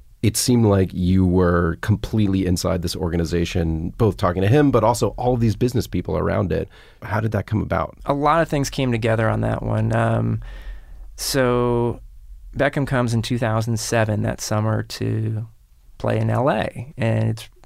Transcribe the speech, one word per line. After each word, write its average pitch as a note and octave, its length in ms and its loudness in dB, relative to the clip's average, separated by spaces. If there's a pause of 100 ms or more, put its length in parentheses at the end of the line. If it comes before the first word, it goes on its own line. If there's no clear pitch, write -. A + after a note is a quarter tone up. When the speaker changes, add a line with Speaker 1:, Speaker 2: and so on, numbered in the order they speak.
(220)
Speaker 1:
it G#2 160 2
seemed A#2+ 260 4
like G2 300 4
you F2+ 320 4
were F2 560 2
completely G2 640 0
inside F2+ 360 0
this E2+ 140 -4
organization, E2+ 1000 -2
both G#2 180 2
talking F2+ 260 0
to G2 60 4
him, C#3+ 220 6
but A2+ 140 4
also A2+ 240 2 (100)
all B2+ 160 0
of A#2+ 60 0
these A2+ 140 2
business A#2+ 320 0
people F2 300 -4
around F2+ 340 0
it. E2 180 -2 (340)
How G#2+ 180 -4
did G#2+ 120 -2
that G2 140 -2
come G#2 140 0
about? E2+ 360 -2 (100)
Speaker 2:
A C#3+ 80 -2
lot D3+ 280 2
of D3+ 60 -2
things C#3+ 220 -2
came C3 200 -2
together A2+ 380 0
on A2 140 0
that A2 200 -2
one. A2 320 0
Um, A2+ 460 0 (760)
so B2 840 0 (560)
Beckham C3+ 300 0
comes B2 280 0
in A2+ 80 2
two B2 160 -2
thousand A2+ 400 0
seven, G#2+ 440 0
that A2+ 180 -4
summer, A2 440 0
to A2 640 -4 (520)
play A2 200 -2
in A2+ 120 0
L A#2 200 2
A. D3 460 -4
And A2+ 340 0
it's - 180 -8 (180)